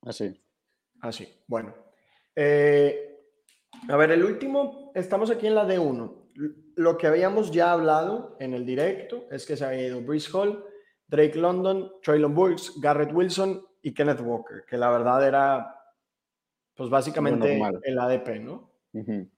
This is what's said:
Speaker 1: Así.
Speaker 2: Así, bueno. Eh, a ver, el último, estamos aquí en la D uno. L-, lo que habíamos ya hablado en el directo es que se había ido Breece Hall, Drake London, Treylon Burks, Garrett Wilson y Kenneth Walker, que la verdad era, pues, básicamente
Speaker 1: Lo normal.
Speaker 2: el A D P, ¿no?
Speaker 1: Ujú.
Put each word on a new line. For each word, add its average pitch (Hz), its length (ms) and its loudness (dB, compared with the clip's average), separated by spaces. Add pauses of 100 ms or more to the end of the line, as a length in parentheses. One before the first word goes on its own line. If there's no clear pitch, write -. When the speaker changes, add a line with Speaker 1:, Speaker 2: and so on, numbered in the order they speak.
Speaker 1:
Así. 107 420 -10 (580)
Speaker 2:
Así, 110 300 -12 (140)
bueno. 110 300 -8 (600)
Eh, 147 840 2 (680)
a 139 100 0
ver, 160 120 6
el 170 140 4
último, 269 720 -4
estamos 196 340 -2
aquí 220 160 -2
en 214 80 2
la 214 120 4
D 190 120 0
uno. 127 580 -4
L-, 151 200 -8 (200)
lo 165 220 2
que 170 80 -2
habíamos 185 460 2
ya 170 200 4
hablado 165 680 0
en 127 160 -6
el 123 100 -6
directo 151 640 -4
es 139 160 -12
que 151 100 -6
se 139 80 -6
había 131 220 -4
ido 127 160 -6
Breece 147 320 -6
Hall, 202 320 -2 (420)
Drake 151 300 4
London, 185 540 0 (100)
Treylon 151 320 2
Burks, 170 480 0
Garrett 147 320 0
Wilson 185 500 0 (200)
y 151 100 -6
Kenneth 143 280 0
Walker, 117 460 -8
que - 80 -8
la 120 140 2
verdad 123 360 4
era, 135 480 2 (1000)
pues, 131 140 -10
básicamente 135 680 0
Speaker 1:
Lo 107 60 0
normal. 95 200 -4
Speaker 2:
el 131 160 -4
A 123 80 0
D 127 120 2
P, 117 200 -8
¿no? 131 320 -16 (220)
Speaker 1:
Ujú. 104 440 -8